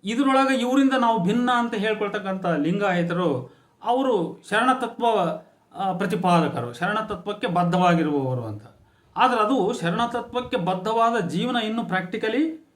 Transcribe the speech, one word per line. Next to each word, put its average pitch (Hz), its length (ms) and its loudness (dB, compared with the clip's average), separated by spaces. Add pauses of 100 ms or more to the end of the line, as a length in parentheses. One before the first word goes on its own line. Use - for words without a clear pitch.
ಇದರೊಳಗೆ 262 560 2
ಇವರಿಂದ 262 400 2
ನಾವು 226 240 2
ಭಿನ್ನ 240 320 2
ಅಂತ 233 200 0
ಹೇಳ್ಕೊಳ್ತಕ್ಕಂಥ 202 720 -2
ಲಿಂಗಾಯತರು, 170 1080 0 (280)
ಅವರು 240 680 0
ಶರಣತತ್ವ, 240 560 0 (720)
ಆ, 190 180 -2
ಪ್ರತಿಪಾದಕರು, 170 800 0
ಶರಣತತ್ವಕ್ಕೆ 208 720 -6
ಬದ್ಧವಾಗಿರುವವರು 165 1000 2
ಅಂತ. 107 180 -10 (540)
ಆದ್ರೆ 233 240 2
ಅದು 220 400 0
ಶರಣತತ್ವಕ್ಕೆ 233 760 -4
ಬದ್ಧವಾದ 208 720 0
ಜೀವನ 220 280 -2
ಇನ್ನು 220 300 -2
ಪ್ರಾಕ್ಟಿಕಲಿ 220 880 -2